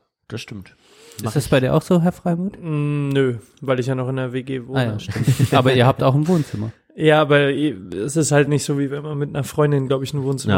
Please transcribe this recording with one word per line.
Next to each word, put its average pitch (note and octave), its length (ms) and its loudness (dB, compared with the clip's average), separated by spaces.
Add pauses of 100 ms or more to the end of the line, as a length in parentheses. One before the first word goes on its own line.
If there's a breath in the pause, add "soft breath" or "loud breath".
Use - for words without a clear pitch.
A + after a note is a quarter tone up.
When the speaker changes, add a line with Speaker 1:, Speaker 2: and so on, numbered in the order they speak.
(280)
Speaker 1:
das A2+ 140 -10
stimmt. - 340 -16 (400 loud breath)
Speaker 2:
Ist - 80 -8
Speaker 1:
Mach A2 80 -4
Speaker 2:
das D3 140 0
Speaker 1:
ich. - 40 -12
Speaker 2:
bei C3+ 100 4
dir B2+ 120 2
auch D#3 80 4
so, F3 220 2
Herr F3+ 100 2
Freimuth? F3+ 480 -4
Speaker 3:
Mm, D3 480 -2
nö, C3+ 300 0 (240)
weil C3 180 0
ich A#2 60 -4
ja C3+ 80 -2
noch B2+ 160 -4
in C3+ 60 -4
der B2+ 180 -6
W C3 80 -6
G C3 240 -8
wohne. C3 120 -6
Speaker 2:
Ah, B2+ 60 0
ja, A2 140 -4
stimmt. - 560 0
Aber C3 180 4
ihr B2 140 4
habt C3+ 160 2
auch C3+ 120 4
ein D3+ 140 0
Wohnzimmer. A2+ 480 -2
Speaker 3:
<laughs> - 60 -20 (160)
Ja, D#3 220 4
aber C#3+ 300 4
i-, C#3 260 -2 (180)
es B2+ 220 -4
ist D3 160 2
halt C#3+ 160 4
nicht C#3+ 160 0
so, C#3+ 140 -2
wie C#3 120 -2
wenn D3 120 -8
man D3+ 160 -8
mit C#3+ 100 -4
einer C#3 160 -4
Freundin, D3 420 0
glaub C3+ 160 -2
ich, C3+ 120 -8
ein C#3 80 -4
Wohnzimmer B2+ 360 -2